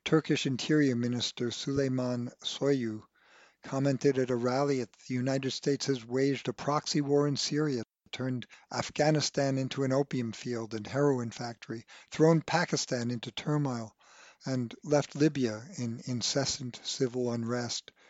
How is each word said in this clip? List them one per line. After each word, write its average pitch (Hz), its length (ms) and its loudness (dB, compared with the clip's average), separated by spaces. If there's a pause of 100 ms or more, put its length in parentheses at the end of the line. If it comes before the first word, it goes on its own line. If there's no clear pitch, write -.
Turkish 156 420 2
Interior 139 480 2
Minister 120 540 -2
Süleyman 127 800 -2 (140)
Soylu 123 580 0 (640)
commented 139 540 2
at 127 120 2
a 127 60 2
rally 131 420 2
that 120 140 -4 (160)
the 127 60 -4
United 131 360 0
States 139 360 -2
has 127 200 -2
waged 131 400 0
a 127 60 0
proxy - 480 -2
war 143 260 2
in 143 100 0
Syria, 147 460 -2 (300)
turned 127 340 -4 (260)
Afghanistan 143 840 2
into 135 280 -2
an 131 80 0
opium 131 400 0
field 113 420 -6
and 107 120 -8
heroin 135 440 2
factory, 120 560 -10 (240)
thrown 160 320 6
Pakistan 139 680 0
into 123 220 -6
turmoil, 131 600 -2 (500)
and 127 300 -2 (100)
left 147 320 2
Libya 135 460 2 (160)
in 120 260 -4
incessant 127 800 -2
civil 123 500 -2
unrest. 120 580 -4 (200)